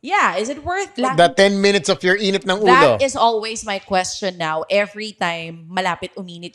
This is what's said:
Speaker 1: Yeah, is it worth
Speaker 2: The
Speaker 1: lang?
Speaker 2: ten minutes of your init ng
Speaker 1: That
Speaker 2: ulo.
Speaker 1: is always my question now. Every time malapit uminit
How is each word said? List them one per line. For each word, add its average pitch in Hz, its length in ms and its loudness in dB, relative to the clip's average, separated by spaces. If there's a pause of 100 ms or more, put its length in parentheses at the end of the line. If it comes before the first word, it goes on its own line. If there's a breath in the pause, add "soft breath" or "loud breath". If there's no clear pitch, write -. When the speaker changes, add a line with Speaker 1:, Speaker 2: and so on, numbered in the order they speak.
Speaker 1:
Yeah, 269 320 0
is 220 160 -4
it 302 80 -10
worth 349 320 -6
Speaker 2:
The 254 240 -2
Speaker 1:
lang? - 0 - (160)
Speaker 2:
ten 202 240 4
minutes 202 320 2
of 190 160 2
your 185 160 2
init 196 240 -2
ng 190 160 0
Speaker 1:
That - 0 -
Speaker 2:
ulo. 254 400 6
Speaker 1:
is 269 160 0
always 220 480 0
my 202 160 -4
question 185 560 -4
now. 160 320 -4
Every 208 480 -2
time 165 480 -6
malapit 180 480 -4
uminit 175 420 -14